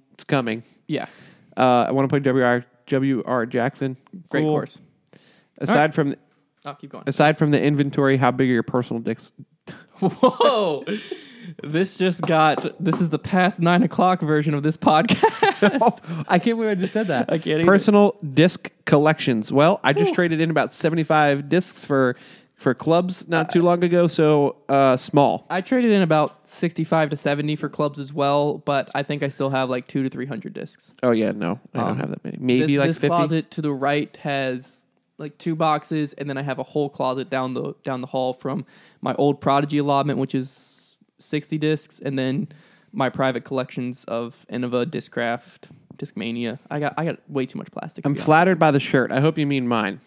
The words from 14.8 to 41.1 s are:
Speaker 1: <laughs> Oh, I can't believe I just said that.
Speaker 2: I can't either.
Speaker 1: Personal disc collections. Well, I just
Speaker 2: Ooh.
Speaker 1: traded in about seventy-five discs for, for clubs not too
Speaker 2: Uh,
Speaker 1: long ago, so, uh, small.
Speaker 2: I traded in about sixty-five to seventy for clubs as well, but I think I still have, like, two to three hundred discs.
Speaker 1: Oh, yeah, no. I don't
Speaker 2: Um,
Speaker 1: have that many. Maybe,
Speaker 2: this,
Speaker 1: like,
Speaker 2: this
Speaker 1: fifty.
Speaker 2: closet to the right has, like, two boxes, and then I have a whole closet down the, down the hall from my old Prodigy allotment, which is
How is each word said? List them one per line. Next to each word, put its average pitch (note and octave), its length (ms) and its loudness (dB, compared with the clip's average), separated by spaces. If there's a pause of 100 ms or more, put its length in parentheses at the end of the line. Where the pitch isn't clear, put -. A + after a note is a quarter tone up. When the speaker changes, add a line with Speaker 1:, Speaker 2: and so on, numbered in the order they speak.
Speaker 1:
<laughs> G#3 240 2
Oh, A#3 160 4 (320)
I F3+ 100 4
can't A3+ 200 0
believe A3 120 -2
I G#3 40 -2
just F3+ 180 -4
said G#3+ 160 -2
that. B2+ 240 -2
Speaker 2:
I E3 60 2
can't D#3 220 -2
either. E3 100 2
Speaker 1:
Personal G3+ 460 6 (180)
disc D#3 360 2 (140)
collections. D3 680 2
Well, D3+ 320 4
I C#3 100 4
just - 160 2
Speaker 2:
Ooh. E4 40 -2
Speaker 1:
traded E3 260 0
in E3 100 0
about D3 240 0
seventy-five D3+ 720 0
discs F3 360 -2
for, C3 320 0 (400)
for C3 180 0
clubs F3+ 540 0
not D#3+ 220 -2
too F3 100 2
Speaker 2:
Uh, E3+ 40 4
Speaker 1:
long F3 200 2
ago, F3 220 4
so, D3+ 500 2 (120)
uh, C3+ 280 4
small. B2+ 520 2
Speaker 2:
I F3+ 140 -4
traded A#3+ 300 0
in G3+ 100 4
about D#3 460 0
sixty-five D#3+ 640 -2
to D3+ 60 -4
seventy D3+ 400 -2
for D3 120 -6
clubs D3 300 -4
as C#3 140 -12
well, D3 460 0
but C#3 360 -2
I C#3+ 100 -2
think D3 180 -6
I C#3+ 60 -2
still C3+ 220 -4
have, C3 200 -2
like, B2+ 160 -6
two C#3 160 -4
to C3 80 -4
three B2 160 -10
hundred - 280 -10
discs. - 380 -16 (100)
Speaker 1:
Oh, B2 100 4
yeah, G#2+ 200 2
no. G#2 280 -4 (140)
I - 60 -6
don't A#2 100 -2
Speaker 2:
Um, - 80 -4
Speaker 1:
have - 120 -6
that - 140 -12
many. - 160 -10
Maybe, C3 340 2
Speaker 2:
this, C#3+ 40 2
Speaker 1:
like, C#3 100 2
Speaker 2:
this D#3+ 100 -2
Speaker 1:
fifty. D3 100 0
Speaker 2:
closet E3 440 -2
to D#3+ 100 -8
the D3 100 -2
right C#3+ 460 -2
has, C3 640 -6 (340)
like, D3+ 200 -14
two E3 160 -4
boxes, D#3 600 -2
and C#3 140 -10
then C3+ 80 -6
I C3+ 60 -6
have C#3 160 -6
a C3 60 -6
whole D3 260 -4
closet C3 400 -4
down C3 240 -4
the, B2+ 200 -8 (100)
down C3 180 -6
the - 60 -10
hall B2+ 260 -4
from - 320 -8 (340)
my C3 140 -4
old C#3+ 260 0
Prodigy D3 380 0
allotment, C#3+ 400 0
which C3+ 160 -4
is - 640 -10 (240)